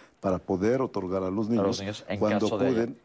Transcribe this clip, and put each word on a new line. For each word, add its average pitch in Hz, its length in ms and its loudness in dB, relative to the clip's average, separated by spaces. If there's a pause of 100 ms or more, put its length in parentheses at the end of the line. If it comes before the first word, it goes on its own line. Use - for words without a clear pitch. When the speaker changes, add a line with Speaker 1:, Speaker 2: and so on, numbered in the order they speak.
(200)
Speaker 1:
para 92 180 0
poder 104 420 2
otorgar 95 440 -2
a 92 60 -2
los 104 180 -2
Speaker 2:
A - 20 -4
los - 0 -
Speaker 1:
niños 98 300 2
Speaker 2:
niños 101 260 -8
en 101 140 -6
Speaker 1:
cuando 107 260 2
Speaker 2:
caso 104 120 0
de 131 100 2
Speaker 1:
acuden, 117 360 0